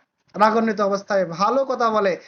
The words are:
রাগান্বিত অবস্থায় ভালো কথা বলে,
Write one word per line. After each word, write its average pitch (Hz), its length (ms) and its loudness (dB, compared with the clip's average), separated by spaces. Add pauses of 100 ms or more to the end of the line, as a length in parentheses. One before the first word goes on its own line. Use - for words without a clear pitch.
(360)
রাগান্বিত 214 440 2
অবস্থায় 196 460 -2
ভালো 208 380 0
কথা 247 260 0
বলে, 202 260 0 (120)